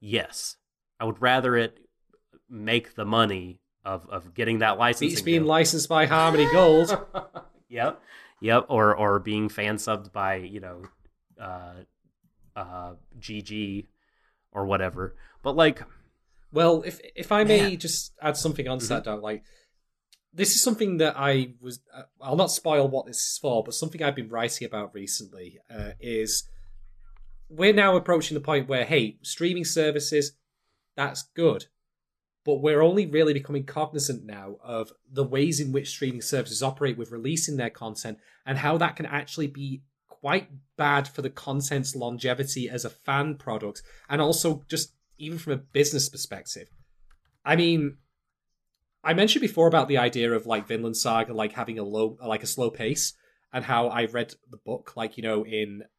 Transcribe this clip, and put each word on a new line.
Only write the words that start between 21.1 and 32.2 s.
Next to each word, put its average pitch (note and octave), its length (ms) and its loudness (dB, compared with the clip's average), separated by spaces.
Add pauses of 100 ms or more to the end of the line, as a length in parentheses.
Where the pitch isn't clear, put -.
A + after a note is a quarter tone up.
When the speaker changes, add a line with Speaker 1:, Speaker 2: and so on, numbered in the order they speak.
Speaker 2:
I C3+ 460 2
was, B2 180 -14 (140)
uh, C3 80 -18 (180)
I'll C3+ 160 -2
not E3+ 140 4
spoil D3 380 2
what C3 180 -2
this B2 100 -12
is - 240 -4
for, A#2+ 240 2
but A#2 80 -10
something D#3+ 300 -6
I've C#3 140 0
been A#2 120 -8
writing A#2 380 -4
about G#2 260 -8
recently, G2 640 -10 (160)
uh, G#2 240 -8
is A2 460 -2 (1040)
we're F3+ 240 4
now G3 240 6
approaching E3+ 380 2
the D3 80 -2
point C#3 260 0
where, C3 160 0
hey, A#2+ 380 2
streaming F3 420 -2
services, D3+ 680 0 (640)
that's C#3 280 -6 (120)
good. D3 320 0 (800)